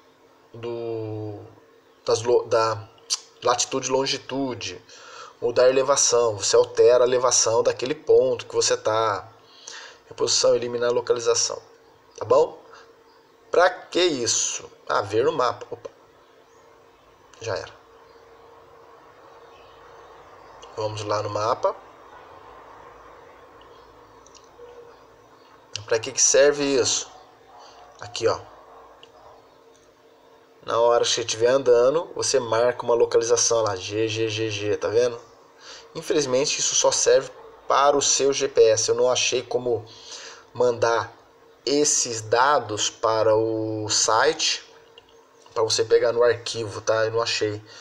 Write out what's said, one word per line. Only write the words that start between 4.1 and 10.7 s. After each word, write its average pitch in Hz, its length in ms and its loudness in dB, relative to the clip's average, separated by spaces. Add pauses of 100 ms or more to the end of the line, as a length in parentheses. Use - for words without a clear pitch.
Mudar 120 240 2
a 127 60 6
elevação, 131 640 2
você - 180 -2
altera 117 500 6
a - 20 6
elevação 123 560 2
daquele 123 320 -2
ponto 123 500 4
que - 100 -14
você 117 220 0
tá. 110 500 -2 (840)
Reposição, 127 460 2
eliminar 120 360 -2